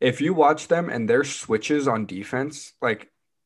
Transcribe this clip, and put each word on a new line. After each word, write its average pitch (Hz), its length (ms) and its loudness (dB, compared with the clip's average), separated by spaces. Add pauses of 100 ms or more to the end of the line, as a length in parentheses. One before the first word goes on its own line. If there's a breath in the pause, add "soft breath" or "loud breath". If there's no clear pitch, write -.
if 127 200 2
you 170 120 2
watch 156 340 4
them 170 220 0
and 113 200 -2
their 127 140 4
switches 139 640 -2
on 110 180 0
defense, 127 760 -8
like, - 280 -2 (360)